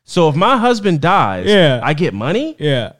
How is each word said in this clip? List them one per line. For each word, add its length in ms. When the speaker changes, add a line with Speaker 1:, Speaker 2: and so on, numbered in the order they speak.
Speaker 1:
So 260
if 60
my 220
husband 440
dies, 460
Speaker 2:
Yeah. 360
Speaker 1:
I 100
get 200
money?" 460
Speaker 2:
Yeah. 400